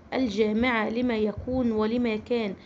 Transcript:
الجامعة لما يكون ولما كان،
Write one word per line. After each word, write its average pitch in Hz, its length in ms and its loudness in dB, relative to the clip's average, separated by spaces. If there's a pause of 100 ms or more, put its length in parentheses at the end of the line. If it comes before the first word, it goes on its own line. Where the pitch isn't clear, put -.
(140)
الجامعة 220 760 2
لما 240 260 0
يكون 233 560 0
ولما 220 440 0
كان، 214 380 -2 (120)